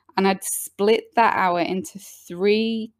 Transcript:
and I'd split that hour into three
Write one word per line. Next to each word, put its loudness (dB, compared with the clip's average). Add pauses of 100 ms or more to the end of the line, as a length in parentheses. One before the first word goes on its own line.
(160)
and 4
I'd 0
split -2
that 4
hour 0
into -6
three -2